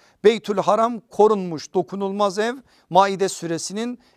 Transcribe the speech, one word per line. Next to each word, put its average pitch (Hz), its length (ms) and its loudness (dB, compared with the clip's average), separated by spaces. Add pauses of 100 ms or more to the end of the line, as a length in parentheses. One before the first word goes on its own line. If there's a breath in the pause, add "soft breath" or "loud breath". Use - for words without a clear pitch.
(240 soft breath)
Beytül 208 340 2
Haram 214 420 0
korunmuş, 190 760 0
dokunulmaz 196 640 -2
ev. 233 160 -2 (340 soft breath)
Maide 190 400 4
suresinin 190 680 -8 (180 soft breath)